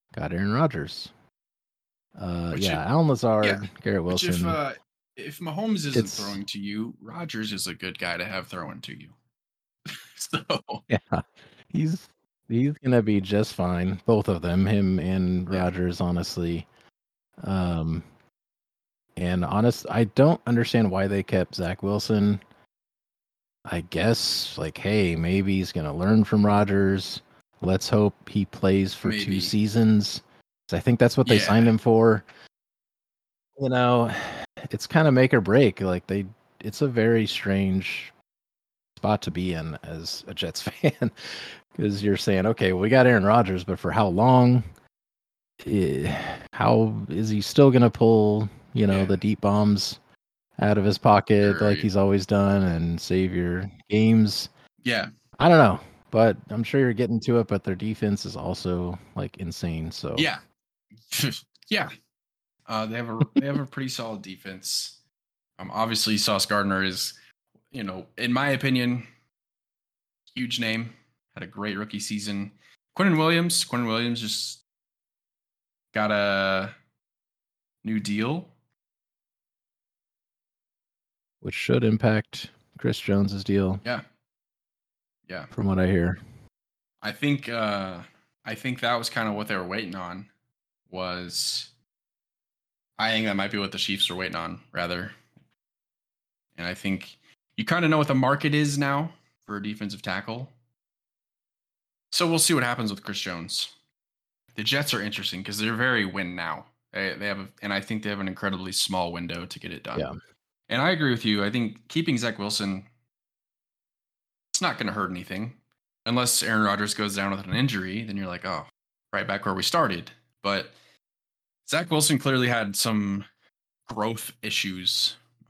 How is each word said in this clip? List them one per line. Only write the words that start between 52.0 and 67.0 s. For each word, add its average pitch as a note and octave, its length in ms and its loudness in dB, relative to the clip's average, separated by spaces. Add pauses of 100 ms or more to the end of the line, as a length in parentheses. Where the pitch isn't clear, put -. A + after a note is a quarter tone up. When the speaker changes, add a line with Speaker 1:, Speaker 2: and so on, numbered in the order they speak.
Speaker 1:
done G2+ 380 4
and E2+ 360 0
save F#2 320 0
your F2+ 380 -4 (180)
games?" A2 600 4 (340)
Speaker 2:
Yeah. A2+ 280 -2 (280)
Speaker 1:
I D3 100 6
don't E3 100 10
know, A2 200 8 (320)
but A2+ 260 6 (140)
I'm A2 140 -4
sure C#3 160 0
you're B2 120 4
getting A2+ 280 0
to A#2+ 180 2
it, A2 80 2
but G2+ 160 -2
their F#2 140 -4
defense G#2 500 -2
is - 100 -10
also, F2+ 640 -4 (160)
like, C#2+ 240 -8
insane, E2 540 -6
so. - 260 -8
Speaker 2:
Yeah. D3 220 -2 (720)
<laughs> - 340 -4 (260)
Yeah. G#3 180 -2 (800)
Uh, A2 200 -4
they A2+ 100 -8
have A#2 140 -8
a, A2+ 100 -6 (160)
they C#3 100 0
have C#3+ 140 -2
a C3+ 60 -6
pretty C3+ 240 -8
solid A2 320 -10
defense. F#2+ 760 -10 (640)
Um, F#2+ 100 -12
obviously, A2 480 0
Sauce G2+ 280 0
Gardner G2 360 0
is, F#2 320 -4 (580)